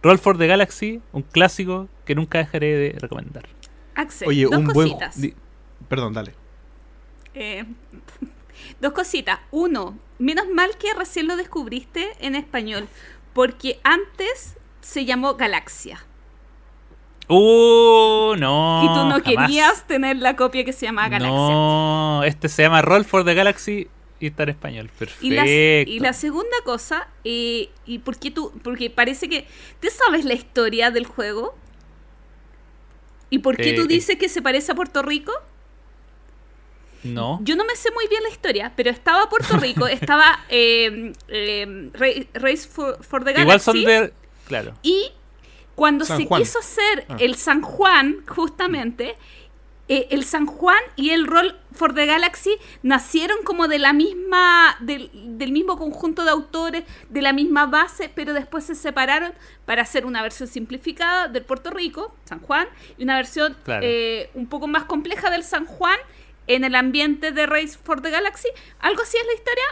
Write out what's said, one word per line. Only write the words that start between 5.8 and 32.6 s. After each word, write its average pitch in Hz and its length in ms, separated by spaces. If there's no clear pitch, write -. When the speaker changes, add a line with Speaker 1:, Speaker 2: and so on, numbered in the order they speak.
Speaker 3:
perdón, 120 260
dale. 104 200
Speaker 2:
Eh, 214 280
<laughs> - 600
dos 285 100
cositas. 285 480
Uno, 262 460
menos 320 300
mal 370 280
que 415 180
recién 339 320
lo 349 100
descubriste 330 720
en 269 160
español, 220 540
porque 254 520
antes 403 720
se 269 240
llamó 254 300
Galaxia. - 680
Speaker 1:
Uh, 220 1080
no, 160 460
Speaker 2:
Y 165 40
tú 165 180
no - 60
Speaker 1:
jamás. - 120
Speaker 2:
querías 285 640
tener 269 300
la 254 180
copia 254 300
que 262 80
se 262 120
llama 220 220
Galaxia. 123 300
Speaker 1:
No, 151 880
este 151 240
se 151 140
llama 160 180
Roll 185 240
for 190 180
the 170 100
Galaxy 202 540
y 151 80
está 151 160
en 147 60
español. 123 400
Speaker 2:
Y 254 100
la, 285 120
Speaker 1:
Perfecto. 151 480
Speaker 2:
y 226 80
la 254 140
segunda 359 520
cosa, 262 420
eh, 233 460
¿y 240 140
por 247 180
qué 277 140
tú? 311 200
Porque 240 280
parece 262 400
que, 311 180
¿te 392 100
sabes 359 360
la 247 80
historia 233 580
del 240 140
juego? 226 500